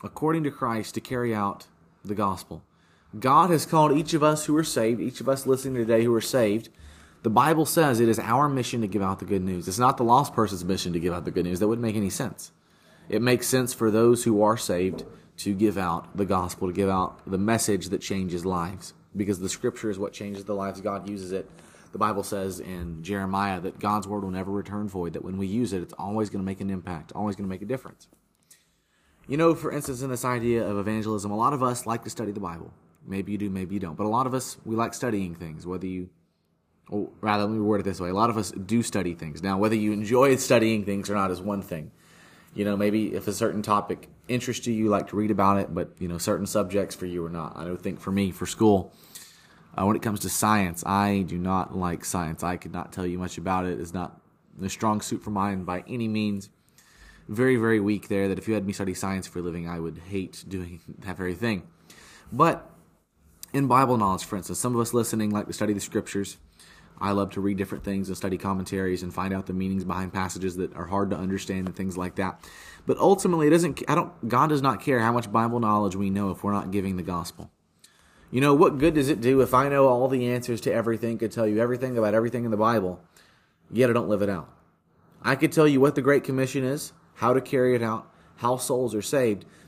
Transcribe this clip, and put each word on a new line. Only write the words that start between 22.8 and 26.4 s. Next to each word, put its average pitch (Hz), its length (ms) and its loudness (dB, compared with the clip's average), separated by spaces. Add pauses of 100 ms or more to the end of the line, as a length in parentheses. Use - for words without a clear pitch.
Jeremiah 98 600 -2
that 90 180 -8
God's 104 280 -2
word 101 160 -4
will 95 80 -6
never 92 200 -4
return 101 380 -4
void, 87 240 -6
that 80 100 -8
when 95 140 -8
we 98 100 -2
use 104 260 -2
it, 90 80 -2
it's - 120 -10
always 104 360 -2
gonna 98 140 -6